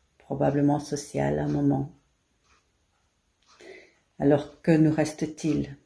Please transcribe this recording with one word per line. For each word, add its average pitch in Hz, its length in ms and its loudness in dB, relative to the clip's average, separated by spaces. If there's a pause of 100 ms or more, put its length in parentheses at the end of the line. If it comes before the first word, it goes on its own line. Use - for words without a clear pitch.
(180)
probablement 143 600 0
sociale 143 580 -4
à 147 60 -2
un 147 60 -4
moment. 143 440 0 (2250)
Alors 143 420 0
que 175 100 2
nous 156 200 4
reste-t-il ? 151 960 -4